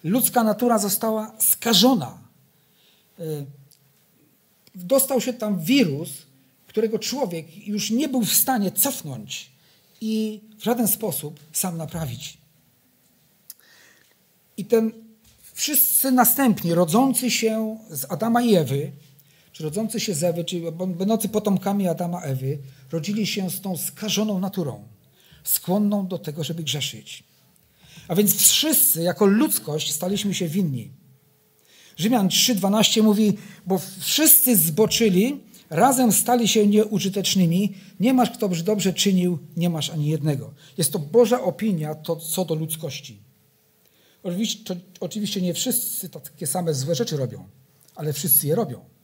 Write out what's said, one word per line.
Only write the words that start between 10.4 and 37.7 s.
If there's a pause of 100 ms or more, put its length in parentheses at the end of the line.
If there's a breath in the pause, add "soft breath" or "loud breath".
w
żaden
sposób (140)
sam
naprawić. (2250 soft breath)
I
ten (640)
wszyscy
następni,
rodzący
się (140)
z
Adama
i
Ewy, (600 soft breath)
czy
rodzący
się
z
Ewy,
czy
będący
potomkami
Adama,
Ewy, (340 loud breath)
rodzili
się
z
tą
skażoną
naturą, (600 soft breath)
skłonną
do
tego,
żeby
grzeszyć. (840 loud breath)
A
więc
wszyscy
jako
ludzkość
staliśmy
się
winni. (1080 soft breath)
Rzymian
trzy
dwanaście
mówi: (300 loud breath)
„Bo (200)
wszyscy
zboczyli, (300 loud breath)
razem
stali
się
nieużytecznymi, (260 loud breath)